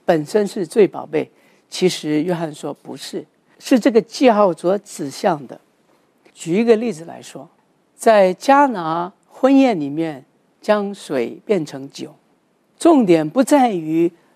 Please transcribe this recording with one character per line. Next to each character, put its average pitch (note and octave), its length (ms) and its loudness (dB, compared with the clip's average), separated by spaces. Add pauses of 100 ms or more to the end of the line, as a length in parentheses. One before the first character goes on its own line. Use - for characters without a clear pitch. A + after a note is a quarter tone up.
本 D#3+ 200 0
身 G#3 220 -2
是 G3 180 -8
最 G#3 220 4
宝 C#3+ 180 -12
贝。 D3+ 240 -6 (400)
其 - 180 -2
实 D3+ 360 -4
约 F3+ 100 -4
翰 D#3+ 200 -8
说 D3+ 200 -12
不 B2+ 240 -18
是， - 280 -12 (340)
是 C4 200 0
这 B3 120 2
个 G#3+ 100 4
记 - 280 0
号 G#3 220 4
所 F3 280 -2
指 D3+ 300 -10
向 D3 380 -4
的。 - 120 -20 (720)
举 E3 220 -6
一 A3+ 80 0
个 A#3 140 4
例 A3+ 160 -6
子 D#3+ 120 -16
来 B2 160 -18
说， - 260 -20 (460)
在 G3+ 420 4
迦 C#4 320 4
拿 F3 440 -6 (160)
婚 C4+ 280 2
宴 C4 220 4
里 C#3+ 120 -6
面 D3 340 -6 (380)
将 G3+ 340 -2
水 B2 500 -6
变 F3+ 200 -2
成 C#3 260 -14
酒， - 240 -16 (640)
重 D4+ 260 4
点 D#3+ 240 2
不 B3 140 0
在 B3+ 300 2
于 E3 380 -2 (240)